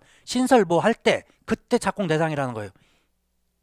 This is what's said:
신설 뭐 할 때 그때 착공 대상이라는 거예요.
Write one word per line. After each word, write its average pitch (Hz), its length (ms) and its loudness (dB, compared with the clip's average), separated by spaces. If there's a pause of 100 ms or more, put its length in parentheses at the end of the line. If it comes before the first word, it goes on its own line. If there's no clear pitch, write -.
(240)
신설 247 400 2
뭐 170 140 2
할 214 160 2
때 139 300 -2 (200)
그때 - 340 -2
착공 196 280 -4
대상이라는 151 480 -2
거예요. 101 160 -10 (920)